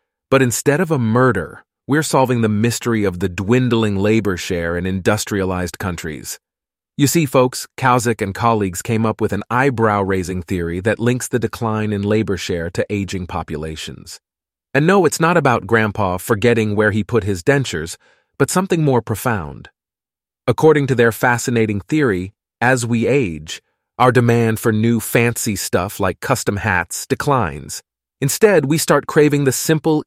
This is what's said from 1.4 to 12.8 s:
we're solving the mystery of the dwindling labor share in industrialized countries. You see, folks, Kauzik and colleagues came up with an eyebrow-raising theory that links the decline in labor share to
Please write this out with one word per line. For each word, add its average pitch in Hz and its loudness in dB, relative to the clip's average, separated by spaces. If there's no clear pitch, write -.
we're 147 0
solving 127 2
the 110 4
mystery 110 0
of 90 -4
the 98 0
dwindling 110 0
labor 104 0
share 85 -4
in 90 -4
industrialized 95 -2
countries. 80 -8
You 143 2
see, 160 2
folks, 127 0
Kauzik 123 2
and 98 -4
colleagues 107 0
came 113 -2
up 110 -2
with 107 -2
an 110 -4
eyebrow-raising 101 0
theory 87 -4
that 104 0
links 123 -2
the 123 -2
decline 107 -2
in 101 -2
labor 101 0
share 87 -6
to - -4